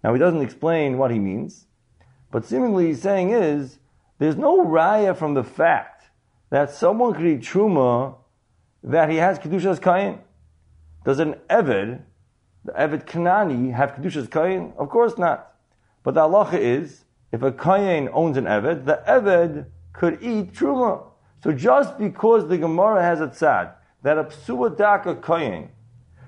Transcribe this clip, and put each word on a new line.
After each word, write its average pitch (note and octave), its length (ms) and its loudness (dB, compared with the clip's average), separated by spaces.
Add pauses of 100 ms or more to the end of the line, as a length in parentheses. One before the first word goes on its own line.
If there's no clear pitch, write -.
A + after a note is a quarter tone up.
Now A2 100 2
he A#2+ 60 2
doesn't E3 220 2
explain D3 560 -2
what C3 140 0
he A#2 80 -2
means, G2+ 460 -6 (680)
but A2+ 140 -6
seemingly G#3+ 420 0
he's C#3+ 140 -4
saying F#3+ 300 0
is, D3 480 -2 (400)
there's D3+ 180 0
no E4 260 2
raya F#3 540 2
from D3+ 160 -4
the C3 100 0
fact - 640 -2 (460)
that C#3+ 200 0
someone G#3+ 440 2
could D#3+ 100 -4
eat D3 160 2
truma C3+ 760 2 (680)
that D#3 260 2
he D#3+ 80 0
has F#3 220 0
kedushas F3+ 420 -2
kohen. F#3 380 0 (840)
Does C3+ 160 0
an D3+ 140 -2 (160)
eved, B2+ 540 0 (600)
the E2+ 80 -14
eved D3 340 -4
Kanani, E3+ 680 0
have B2+ 200 0
kedushas C#3+ 360 -8
kohen? F3 480 -4
Of C#3 120 -6
course A#3 280 0
not. - 360 -2 (500)
But C3 100 -2
the D#3+ 80 4
halacha F3 380 2
is, B2+ 440 -2 (280)
if A2+ 100 -6
a C3 100 0
kohen E3+ 600 0
owns D3 240 0
an B2 80 -2
eved, B2+ 400 -2
the D3+ 220 0
eved F3 580 2 (260)
could E3 300 -2
eat G#3+ 320 -4
truma. B3+ 500 -2 (400)
So E3 80 0
just G3+ 460 2
because G#3 500 2
the F3 100 0
Gemara F3 460 2
has E3+ 180 0
a D#3 60 -4
tzad A2 460 0 (300)
that D3 140 2
a D3+ 60 -2
psua A#3+ 540 -4
daka G3 380 2
kohen A#2+ 540 -4 (580)